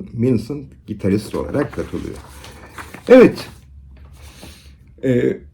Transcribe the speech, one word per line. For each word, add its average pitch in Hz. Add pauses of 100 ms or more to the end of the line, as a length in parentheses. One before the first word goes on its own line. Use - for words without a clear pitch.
(140)
Vincent 127
gitarist 104
olarak 76
katılıyor. - (920)
Evet, 233 (1500)
e, 127 (160)